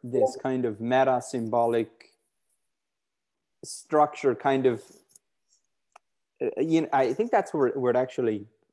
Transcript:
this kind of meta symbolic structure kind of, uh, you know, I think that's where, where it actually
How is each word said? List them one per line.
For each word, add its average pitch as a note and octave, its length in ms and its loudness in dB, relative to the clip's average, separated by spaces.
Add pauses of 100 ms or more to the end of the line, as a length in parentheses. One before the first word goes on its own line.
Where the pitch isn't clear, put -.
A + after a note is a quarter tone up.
this B2 400 0
kind C3 220 -2
of A2 160 -6
meta B2+ 400 2
symbolic A#2 680 -2 (1700)
structure D3 720 2
kind C3+ 300 0
of, A#2+ 180 2 (1600)
uh, A2+ 60 -2 (120)
you D#3+ 200 2
know, D#3 120 -6
I C3+ 200 2
think A#3 180 -4
that's G3+ 220 0
where, C#3 160 2
where B2+ 200 -2
it A#2+ 60 0
actually A#2 500 -2 (280)